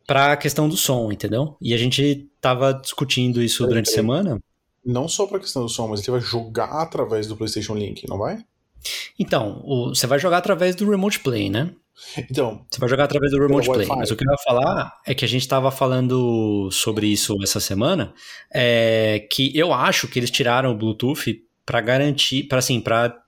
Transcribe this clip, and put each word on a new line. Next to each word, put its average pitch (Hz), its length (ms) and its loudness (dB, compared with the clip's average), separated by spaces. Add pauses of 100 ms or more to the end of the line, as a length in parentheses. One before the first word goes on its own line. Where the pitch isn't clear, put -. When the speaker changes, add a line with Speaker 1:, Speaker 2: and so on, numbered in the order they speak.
Speaker 1:
pra 143 300 6
questão 151 320 2
do 165 80 0
som, 120 340 0
entendeu? 113 520 -2
E 117 100 0
a 120 60 2
gente 139 500 0 (140)
tava 131 320 2
discutindo 127 680 0
isso 113 180 0
Speaker 2:
Peraí, 110 100 2
Speaker 1:
durante 113 180 2
a - 40 0
Speaker 2:
peraí. 110 120 2
Speaker 1:
semana. 139 360 0 (440)
Speaker 2:
Não 127 240 -2
só 196 180 0
pra 196 140 -4
questão - 220 -4
do 117 60 -4
som, 113 200 -4
mas 107 120 -4
ele 123 120 -4
vai 123 80 2
jogar 117 640 -4
através 110 440 -2
do 107 100 -10
PlayStation 110 380 -6
Link, 104 340 -6
não 95 100 -6
vai? 165 200 -4 (800)
Speaker 1:
Então, 131 460 -2
o, 127 300 -2
você - 120 0
vai 139 120 2
jogar 175 200 2
através 180 380 0
do 208 120 0
Remote 202 320 0
Play, 107 280 -2
né? 127 240 -2 (560)
Speaker 2:
Então, 127 420 -4
Speaker 1:
Você - 100 -8
vai 127 80 0
jogar 135 160 4
através 139 280 0
do 139 80 2
Remote 139 260 4
Speaker 2:
pelo 131 100 2
Speaker 1:
Play. 101 120 2
Speaker 2:
Wi-Fi. 135 120 0
Speaker 1:
Mas 107 100 -2
o 110 60 0
que 131 100 -4
eu 139 40 2
ia - 140 2
falar 131 480 0 (140)
é 131 80 -2
que 127 100 -2
a 113 40 0
gente 131 180 0
tava 135 240 2
falando 123 1000 2
sobre 107 360 0
isso 104 360 0
essa 98 180 -2
semana, 139 520 0 (400)
é, 113 800 2
que 135 260 0
eu 165 160 2
acho 135 360 0
que - 100 -4
eles 120 120 -2
tiraram 123 420 2
o 107 40 -2
Bluetooth 110 640 -2 (240)
pra 117 160 0
garantir, 135 680 0
pra, 127 100 0
assim, 120 220 0
pra, 117 360 0 (120)